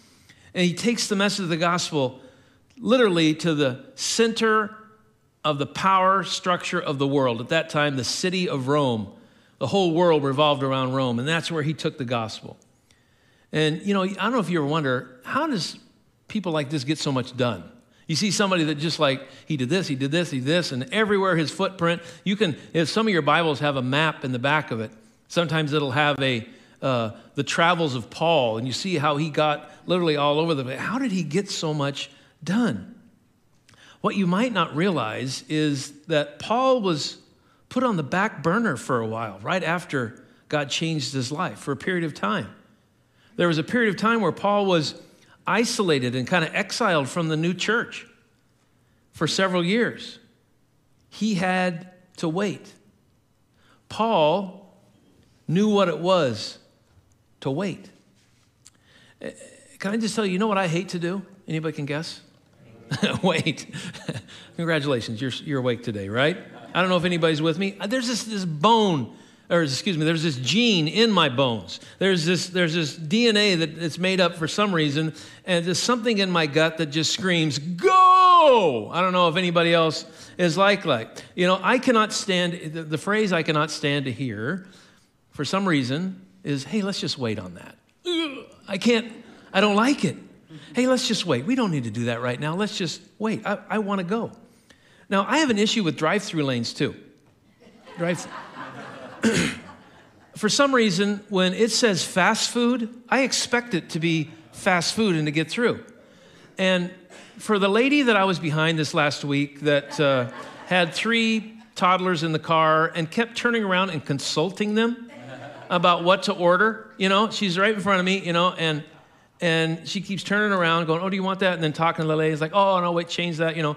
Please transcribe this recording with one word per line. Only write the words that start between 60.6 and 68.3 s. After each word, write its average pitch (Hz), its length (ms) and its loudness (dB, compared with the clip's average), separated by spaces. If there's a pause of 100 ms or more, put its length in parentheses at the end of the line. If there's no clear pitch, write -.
hate 170 220 -2
to 185 80 -6
do? 175 240 -4 (260)
Anybody 156 260 -4
can 147 120 -6
guess? 147 340 -6 (680)
<laughs> 131 340 -2
Wait. 160 440 -2 (480)
<laughs> - 420 -16
Congratulations, 143 640 -2
you're, 131 120 -4 (100)
you're 143 160 -4
awake 123 240 -2
today, 101 260 -6
right? 135 300 0 (340)
I 165 80 0
don't 185 80 2
know 185 80 4
if 165 80 0
anybody's 165 380 2
with 160 160 0
me. 196 220 -2
Uh, 196 80 -6
there's 247 180 -2
this, 240 180 -2
this 208 200 -6